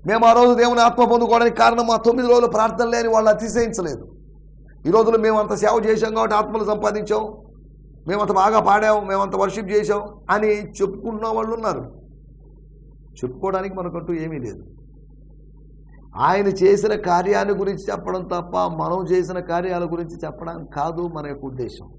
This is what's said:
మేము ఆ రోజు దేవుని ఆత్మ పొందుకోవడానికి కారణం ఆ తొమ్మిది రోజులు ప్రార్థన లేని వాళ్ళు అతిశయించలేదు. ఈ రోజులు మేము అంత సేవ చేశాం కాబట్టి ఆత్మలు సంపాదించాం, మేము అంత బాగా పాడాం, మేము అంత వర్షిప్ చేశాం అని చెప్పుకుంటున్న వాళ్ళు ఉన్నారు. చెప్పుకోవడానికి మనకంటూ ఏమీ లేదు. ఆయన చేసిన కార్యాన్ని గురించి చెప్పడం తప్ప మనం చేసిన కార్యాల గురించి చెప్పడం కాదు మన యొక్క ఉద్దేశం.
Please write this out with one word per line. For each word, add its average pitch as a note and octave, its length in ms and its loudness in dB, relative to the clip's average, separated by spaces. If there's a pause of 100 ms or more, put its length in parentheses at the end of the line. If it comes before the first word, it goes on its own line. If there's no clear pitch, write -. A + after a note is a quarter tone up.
మేము A3+ 180 2
ఆ A3+ 100 8
రోజు B3 220 8
దేవుని A#3+ 280 4
ఆత్మ A#3+ 240 4
పొందుకోవడానికి A#3 500 4
కారణం A#3 320 4
ఆ A3 120 2
తొమ్మిది B3 260 2
రోజులు A#3+ 220 6
ప్రార్థన A3 400 0
లేని A#3 220 0
వాళ్ళు A3 180 4
అతిశయించలేదు. G#3 720 -4 (800)
ఈ D#3 100 0
రోజులు A3+ 300 4
మేము A3 160 2
అంత G#3 120 -4 (100)
సేవ G#3+ 120 2 (120)
చేశాం A3 300 0
కాబట్టి G#3+ 220 0
ఆత్మలు G#3+ 320 -2
సంపాదించాం, G#3 520 -2 (840)
మేము G3+ 160 -2
అంత G3+ 180 -2
బాగా G#3+ 180 4 (100)
పాడాం, G#3+ 300 4 (100)
మేము G3 160 0
అంత F#3 180 -8
వర్షిప్ G3 320 -4
చేశాం G#3 260 0 (340)
అని G#3+ 180 0 (240)
చెప్పుకుంటున్న G#3+ 600 -4
వాళ్ళు A3 220 -4
ఉన్నారు. E3+ 240 -6 (1400)
చెప్పుకోవడానికి F#3+ 600 -6
మనకంటూ E3+ 320 -8 (120)
ఏమీ D#3 220 -8
లేదు. - 160 -14 (1600)
ఆయన G3 220 0 (140)
చేసిన G3+ 300 4 (160)
కార్యాన్ని G3 500 0
గురించి G3 320 -6
చెప్పడం F#3 320 -6 (100)
తప్ప F3 240 -6 (220)
మనం E3 200 -4 (120)
చేసిన F3+ 280 0 (120)
కార్యాల F3 320 -4 (100)
గురించి E3+ 300 -8
చెప్పడం E3 340 -12 (220)
కాదు E3 240 -4 (120)
మన D3 160 -10
యొక్క C#3 200 -12
ఉద్దేశం. B2 360 -10 (120)